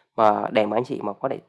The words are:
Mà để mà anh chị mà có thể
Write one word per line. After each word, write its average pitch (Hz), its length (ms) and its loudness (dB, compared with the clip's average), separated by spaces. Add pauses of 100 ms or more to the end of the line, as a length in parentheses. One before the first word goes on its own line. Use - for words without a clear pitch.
(160)
Mà 104 360 4
để 107 140 2
mà 107 100 -2
anh 123 80 0
chị 135 180 -8
mà 104 100 -4
có 131 160 -6
thể 135 100 -8 (100)